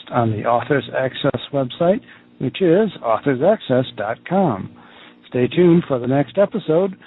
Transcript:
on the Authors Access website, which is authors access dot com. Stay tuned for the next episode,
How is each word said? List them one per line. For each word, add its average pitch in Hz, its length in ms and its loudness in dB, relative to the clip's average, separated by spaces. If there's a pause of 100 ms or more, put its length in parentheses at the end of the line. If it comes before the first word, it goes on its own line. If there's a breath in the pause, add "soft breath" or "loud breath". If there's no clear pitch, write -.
(100)
on 117 220 0
the 110 120 -6
Authors 120 400 0 (100)
Access 131 460 -4 (140)
website, 170 460 0 (400 loud breath)
which 131 200 -6
is 185 300 4 (120)
authors 120 400 0
access 135 440 0 (100)
dot 110 220 -6 (100)
com. 160 480 -2 (540 loud breath)
Stay 123 160 0
tuned 170 420 4
for 135 100 -2
the - 80 -6
next 139 300 0
episode, 190 580 0 (120)